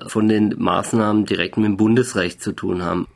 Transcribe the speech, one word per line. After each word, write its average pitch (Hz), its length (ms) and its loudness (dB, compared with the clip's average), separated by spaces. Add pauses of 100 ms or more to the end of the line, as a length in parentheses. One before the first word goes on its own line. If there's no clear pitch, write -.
von 110 200 0
den 107 300 2
Maßnahmen 104 680 0
direkt 90 300 -4
mit 110 120 2
dem 101 100 0
Bundesrecht 107 640 2
zu 104 100 -6
tun 90 320 -4
haben. 87 320 -2